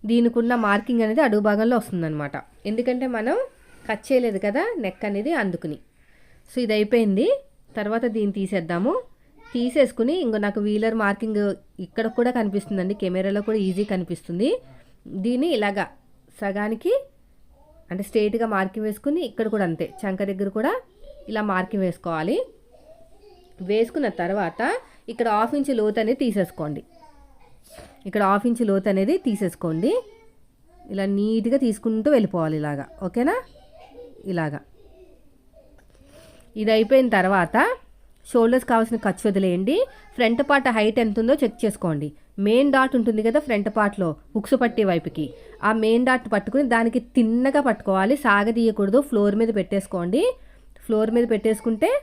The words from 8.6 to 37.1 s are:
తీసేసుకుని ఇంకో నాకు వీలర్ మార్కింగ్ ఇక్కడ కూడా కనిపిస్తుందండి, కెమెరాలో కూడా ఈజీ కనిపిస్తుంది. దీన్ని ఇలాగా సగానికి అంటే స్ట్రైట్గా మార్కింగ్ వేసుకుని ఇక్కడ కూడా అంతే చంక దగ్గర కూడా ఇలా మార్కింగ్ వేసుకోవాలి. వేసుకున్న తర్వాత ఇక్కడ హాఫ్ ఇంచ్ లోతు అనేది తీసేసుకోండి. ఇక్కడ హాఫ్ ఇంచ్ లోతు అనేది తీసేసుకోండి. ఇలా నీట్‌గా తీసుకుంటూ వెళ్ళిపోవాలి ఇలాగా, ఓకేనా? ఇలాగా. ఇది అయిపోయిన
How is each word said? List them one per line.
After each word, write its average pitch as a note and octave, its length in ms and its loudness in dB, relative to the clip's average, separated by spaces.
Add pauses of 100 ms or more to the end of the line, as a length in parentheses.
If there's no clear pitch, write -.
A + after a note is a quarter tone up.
తీసేసుకుని B3 600 2 (100)
ఇంకో G#3+ 200 0
నాకు G#3 220 -2
వీలర్ G#3+ 380 0
మార్కింగ్ G#3 360 -2 (460)
ఇక్కడ A3+ 200 -4 (120)
కూడా A#3+ 200 2
కనిపిస్తుందండి, G3+ 640 -2
కెమెరాలో F#3+ 460 -2
కూడా A3 100 0 (100)
ఈజీ F#3+ 160 -2 (100)
కనిపిస్తుంది. F3+ 560 -4 (760)
దీన్ని B3+ 320 0
ఇలాగా G3+ 280 -2 (540)
సగానికి G#3+ 540 -4 (1000)
అంటే F#3 180 -6
స్ట్రైట్గా A3 380 0 (100)
మార్కింగ్ F#3+ 320 -4
వేసుకుని C#4+ 420 -4
ఇక్కడ A3 240 -4
కూడా G3+ 160 0
అంతే D#3+ 180 -4 (140)
చంక F#3+ 280 -4
దగ్గర G3 280 -4
కూడా C#4 140 0 (580)
ఇలా A3 120 -4 (100)
మార్కింగ్ F#3 360 -2
వేసుకోవాలి. E3+ 480 -4 (1300)
వేసుకున్న A#3 380 0 (140)
తర్వాత F#3 400 -2 (500)
ఇక్కడ A#3 140 -2 (100)
హాఫ్ A#3 220 0
ఇంచ్ C#4 120 -2 (100)
లోతు G#3+ 220 0
అనేది B3+ 220 0
తీసేసుకోండి. F3 580 -2 (1300)
ఇక్కడ G#3 220 0
హాఫ్ G3+ 180 2
ఇంచ్ A#3+ 120 0 (100)
లోతు G3 220 2
అనేది G3 220 2 (120)
తీసేసుకోండి. F#3 680 -2 (1000)
ఇలా F#3+ 120 -4 (140)
నీట్‌గా A3+ 480 0
తీసుకుంటూ A3 500 -2
వెళ్ళిపోవాలి E3 440 0
ఇలాగా, D3 240 -6 (220)
ఓకేనా? C4 300 0 (960)
ఇలాగా. D#3 280 -4 (2000)
ఇది G#3+ 180 0
అయిపోయిన B3 400 6